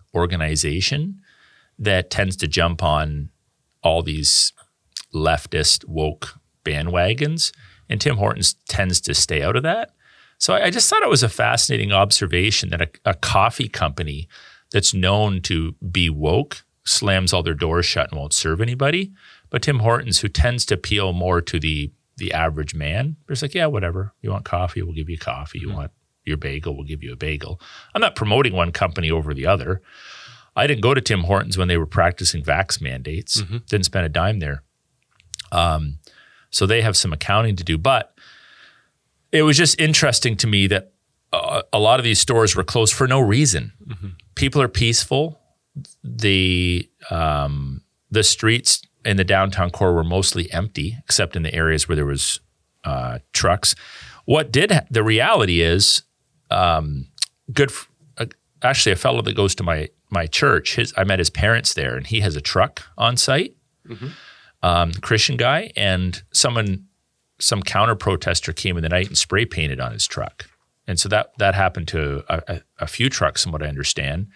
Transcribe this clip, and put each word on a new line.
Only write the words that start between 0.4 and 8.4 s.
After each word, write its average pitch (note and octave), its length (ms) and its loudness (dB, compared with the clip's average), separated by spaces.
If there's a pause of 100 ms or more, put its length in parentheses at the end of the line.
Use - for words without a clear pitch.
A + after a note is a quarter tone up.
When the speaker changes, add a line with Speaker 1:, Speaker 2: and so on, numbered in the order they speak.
Speaker 1:
that F#2+ 340 0
tends F#2 260 0
to F2 100 -4
jump E2+ 340 0
on D2+ 500 -2 (520)
all E2 220 2
these D#2 480 0 (600)
leftist D#2 720 0
woke D#2 480 -6 (300)
bandwagons, F#2 880 0 (380)
and G#2+ 120 -2
Tim C3+ 160 0
Hortons - 380 0 (140)